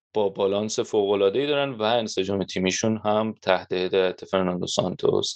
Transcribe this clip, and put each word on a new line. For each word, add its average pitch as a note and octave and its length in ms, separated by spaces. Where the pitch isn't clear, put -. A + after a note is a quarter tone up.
با G#2 140
بالانس G2+ 500
فوق‌العاده‌ای G2+ 680
دارن C#3+ 240
و A2 120
انسجام G2+ 640
تیمیشون G#2 600
هم G#2+ 380
تحت F#2 300
هدایت F#2 520
فرناندو F2+ 420
سانتوس - 680